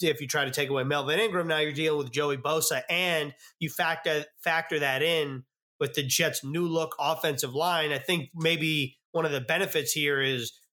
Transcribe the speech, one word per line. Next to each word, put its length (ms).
if 180
you 60
try 180
to 60
take 200
away 120
Melvin 380
Ingram, 260
now 120
you're 140
dealing 260
with 140
Joey 240
Bosa, 540
and 420
you 100
factor, 540
factor 380
that 220
in 420
with 160
the 100
Jets' 400
new 220
look 320
offensive 540
line. 400
I 60
think 360
maybe 600
one 140
of 60
the 100
benefits 500
here 300
is 360